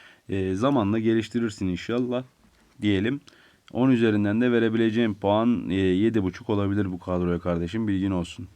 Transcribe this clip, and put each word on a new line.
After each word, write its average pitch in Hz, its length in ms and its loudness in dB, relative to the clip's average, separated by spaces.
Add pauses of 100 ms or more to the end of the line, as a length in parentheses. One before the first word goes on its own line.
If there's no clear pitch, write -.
(300)
Ee, 95 240 -2
zamanla 113 460 0
geliştirirsin 113 680 0
inşallah 123 560 -4 (580)
diyelim. 104 400 0 (500)
On 127 180 2
üzerinden 110 520 2
de 123 100 2
verebileceğim 113 640 2
puan, 101 540 0
e, 87 60 0
yedi 98 480 2
buçuk 90 260 -6
olabilir 101 420 0
bu 90 80 -8
kadroya 90 400 -2
kardeşim. 87 480 -4
Bilgin 98 240 0
olsun. 92 440 -6